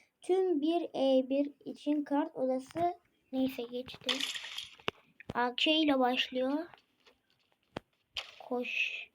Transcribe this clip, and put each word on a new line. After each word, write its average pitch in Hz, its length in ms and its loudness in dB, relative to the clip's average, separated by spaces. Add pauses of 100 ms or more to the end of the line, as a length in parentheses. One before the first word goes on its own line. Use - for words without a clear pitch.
(220)
Tüm 359 400 4
bir 330 200 4
E 262 480 4
bir 285 220 2 (140)
için 294 380 -2
kart 294 320 0
odası. 262 640 -2 (320)
Neyse, 262 320 0
geçti. 247 540 -4 (1160)
A 240 220 -2
K 320 160 2
ile 302 280 4
başlıyor. 254 680 0 (1700)
Koş. - 540 -2 (220)